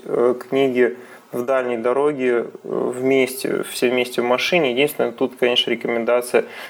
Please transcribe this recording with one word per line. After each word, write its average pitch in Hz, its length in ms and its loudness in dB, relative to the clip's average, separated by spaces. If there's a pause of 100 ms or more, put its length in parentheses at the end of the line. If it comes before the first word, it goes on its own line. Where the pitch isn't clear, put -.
э, 120 300 2 (160)
книги 127 480 2 (340)
в 123 140 -4
дальней 123 320 0
дороге, 127 640 0 (200)
э, 123 300 -2
вместе, 131 680 0
все - 280 0
вместе 123 300 0
в 120 60 0
машине. 127 460 2
Единственное, 123 400 0
тут, 127 280 -4
конечно, 120 300 2
рекомендация 120 760 0 (260)